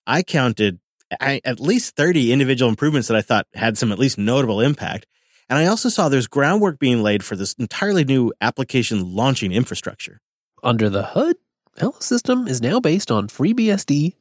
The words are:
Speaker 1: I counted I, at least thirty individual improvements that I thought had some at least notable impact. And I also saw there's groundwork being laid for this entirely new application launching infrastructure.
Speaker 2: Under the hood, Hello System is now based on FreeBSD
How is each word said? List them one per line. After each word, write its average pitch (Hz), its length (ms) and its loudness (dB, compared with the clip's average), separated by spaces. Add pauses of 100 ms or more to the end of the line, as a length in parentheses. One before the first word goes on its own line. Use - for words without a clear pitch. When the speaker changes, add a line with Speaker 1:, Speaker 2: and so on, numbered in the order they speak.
Speaker 1:
I 151 160 0
counted 107 560 0 (420)
I, 135 240 -2
at 123 140 -6
least 196 380 -2
thirty 143 360 2
individual 131 360 2
improvements 139 400 0
that 113 80 2
I 104 60 2
thought - 320 0
had 113 220 -2
some 117 140 0
at 95 80 -4
least 131 200 0
notable 110 420 0
impact. 135 460 -2 (420)
And 131 100 2
I 160 80 4
also 220 220 0
saw 185 200 0
there's 135 200 2
groundwork 165 500 2
being 123 240 2
laid 104 220 0
for - 100 -8
this 98 200 -6
entirely 180 500 -2
new 131 360 2
application 110 760 -2
launching 117 340 0
infrastructure. - 680 -6 (420)
Speaker 2:
Under 113 260 2
the 98 140 0
hood, 311 340 0 (400)
Hello - 220 -4
System 254 480 -2
is 127 160 -2
now 165 160 0
based 180 320 0
on 104 160 0
FreeBSD 196 960 0